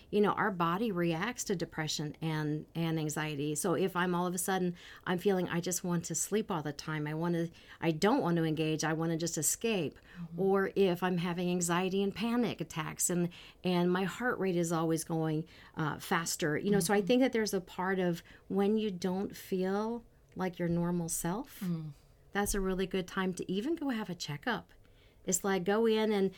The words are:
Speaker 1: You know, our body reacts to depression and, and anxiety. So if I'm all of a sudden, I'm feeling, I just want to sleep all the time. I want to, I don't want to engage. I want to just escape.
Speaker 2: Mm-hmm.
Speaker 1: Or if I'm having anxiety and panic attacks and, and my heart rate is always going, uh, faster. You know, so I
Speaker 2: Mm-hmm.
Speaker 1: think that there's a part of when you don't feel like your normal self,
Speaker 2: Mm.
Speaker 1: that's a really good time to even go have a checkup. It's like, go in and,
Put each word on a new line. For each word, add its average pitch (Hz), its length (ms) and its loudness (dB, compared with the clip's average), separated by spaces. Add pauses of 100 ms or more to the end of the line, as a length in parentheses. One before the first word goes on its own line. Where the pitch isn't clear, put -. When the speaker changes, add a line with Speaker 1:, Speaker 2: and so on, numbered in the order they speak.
(120)
Speaker 1:
You 208 100 4
know, 196 120 6
our 202 180 2
body 185 400 0
reacts 175 540 0
to 202 100 0
depression 156 680 -4
and, 151 440 -2 (100)
and 165 240 0
anxiety. 151 560 -2
So 175 180 2
if 180 220 2
I'm 180 180 2
all 175 140 0
of 180 80 -2
a - 20 -4
sudden, 185 380 0 (320)
I'm 180 100 0
feeling, 185 320 2
I 170 100 0
just 175 240 -4
want 175 220 0
to 170 80 -6
sleep - 380 -2
all 160 100 -2
the 147 100 -4
time. 151 360 -4
I 156 80 -4
want 170 180 0
to, 165 160 0 (320)
I 165 80 2
don't 202 320 4
want 170 160 2
to 165 60 4
engage. 156 400 0
I 160 100 0
want 165 180 0
to 165 60 0
just 165 220 -2
escape. 185 580 0
Speaker 2:
Mm-hmm. 170 460 -10
Speaker 1:
Or 196 320 4
if 180 260 4
I'm 185 160 2
having 175 320 0
anxiety 180 540 2
and 196 100 0
panic 233 480 0
attacks 156 480 -4
and, 175 200 2 (340)
and 180 280 4
my 185 120 2
heart 240 340 -2
rate 185 200 0
is 170 140 0
always 160 320 0
going, 160 420 -2 (320)
uh, 156 200 -2
faster. 165 600 -2
You 202 100 -2
know, 202 100 6
so 180 140 2
I 202 60 4
Speaker 2:
Mm-hmm. 190 80 -2
Speaker 1:
think 247 160 6
that 254 100 2
there's 214 220 0
a 185 60 0
part 190 360 -2
of 175 240 0 (280)
when 202 280 2
you 214 140 0
don't 185 440 -4
feel 202 680 -2 (320)
like 180 240 -4
your 170 100 0
normal 170 400 0
self, 202 560 -4
Speaker 2:
Mm. 160 280 -4 (400)
Speaker 1:
that's 202 200 0
a 202 80 0
really 185 240 0
good 185 220 -2
time 185 260 -2
to - 180 -6
even 233 240 0
go 285 140 -4
have 220 220 -2
a 175 40 -6
checkup. 175 540 -6 (560)
It's 190 160 0
like, 190 220 2
go 214 220 4
in 220 260 4
and, 196 260 4